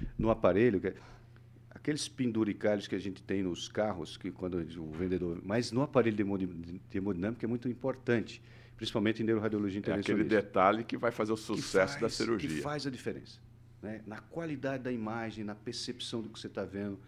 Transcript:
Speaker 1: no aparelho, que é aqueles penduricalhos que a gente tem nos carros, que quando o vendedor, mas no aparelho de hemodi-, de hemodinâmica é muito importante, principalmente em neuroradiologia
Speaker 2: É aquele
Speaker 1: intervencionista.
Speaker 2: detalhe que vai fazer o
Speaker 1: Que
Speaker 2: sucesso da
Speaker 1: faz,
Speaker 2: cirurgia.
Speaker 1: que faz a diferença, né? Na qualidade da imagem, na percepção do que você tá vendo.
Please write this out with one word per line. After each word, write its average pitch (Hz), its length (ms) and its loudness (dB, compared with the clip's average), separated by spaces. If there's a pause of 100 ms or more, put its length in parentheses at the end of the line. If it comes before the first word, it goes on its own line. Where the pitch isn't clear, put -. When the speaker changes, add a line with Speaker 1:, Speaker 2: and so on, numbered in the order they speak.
(160)
Speaker 1:
no 110 140 4
aparelho, 107 500 6
que 92 80 0
é 90 60 -4 (760)
aqueles - 380 -4
penduricalhos 107 800 2
que - 80 -4
a 98 60 0
gente 92 200 -6
tem 98 220 0
nos 87 240 -2
carros, 98 500 -2
que 95 140 -6
quando 90 280 -4
o 80 340 -6
vendedor, 87 500 0
mas 110 300 -2
no 120 100 2
aparelho 117 320 4
de 104 80 2
hemodi-, 98 240 0
de 87 520 -8
hemodinâmica 98 460 -2
é 113 40 -2
muito 120 200 -2
importante, 120 720 -2 (360)
principalmente 110 460 0
em 110 40 0
neuroradiologia 107 520 2
Speaker 2:
É - 20 -4
aquele 98 180 0
Speaker 1:
intervencionista. 107 440 4
Speaker 2:
detalhe 104 420 6
que 131 120 -6
vai 120 140 0
fazer 110 220 0
o 110 40 0
Speaker 1:
Que 110 40 -4
Speaker 2:
sucesso - 540 2
da - 60 -6
Speaker 1:
faz, 110 140 0
Speaker 2:
cirurgia. 113 340 0
Speaker 1:
que 78 120 -2
faz 147 260 -4
a 143 40 -6
diferença, - 500 -8 (420)
né? 107 240 -8
Na 107 140 -12
qualidade 135 640 -6
da 127 80 -2
imagem, 110 500 -4
na 104 140 -6
percepção 120 640 -6
do 107 80 -6
que - 100 -16
você 110 100 -10
tá 104 160 -6
vendo. 98 320 -4 (120)